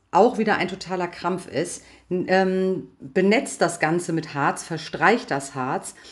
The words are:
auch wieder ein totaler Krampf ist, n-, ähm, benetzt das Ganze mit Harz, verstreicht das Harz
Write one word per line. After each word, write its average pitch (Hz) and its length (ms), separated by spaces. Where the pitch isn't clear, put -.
auch 196 260
wieder 214 180
ein 156 140
totaler 180 400
Krampf - 380
ist, - 360
n-, 180 200
ähm, 185 580
benetzt 196 580
das 170 220
Ganze 170 320
mit 160 200
Harz, 151 300
verstreicht 170 680
das 143 220
Harz 139 420